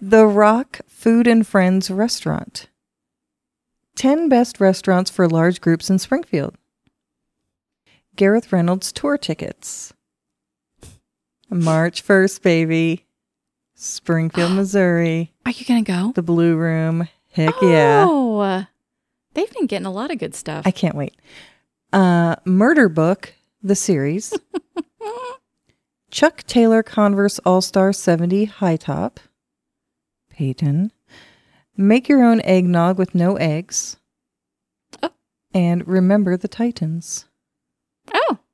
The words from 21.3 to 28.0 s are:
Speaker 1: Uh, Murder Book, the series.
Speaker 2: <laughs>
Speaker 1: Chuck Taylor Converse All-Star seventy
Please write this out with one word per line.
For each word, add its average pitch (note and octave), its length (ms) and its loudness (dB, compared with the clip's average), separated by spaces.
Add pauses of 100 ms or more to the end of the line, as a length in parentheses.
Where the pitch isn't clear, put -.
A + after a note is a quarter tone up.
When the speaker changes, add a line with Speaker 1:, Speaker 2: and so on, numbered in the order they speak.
Speaker 1:
Uh, F3 540 2
Murder A3 420 4
Book, D#3+ 460 -2 (280)
the G3 140 0
series. E3 640 -4
Speaker 2:
<laughs> - 20 -10 (1700)
Speaker 1:
Chuck - 320 -2
Taylor A3+ 380 2
Converse G3+ 580 -2
All-Star F#3+ 520 0
seventy F3+ 540 0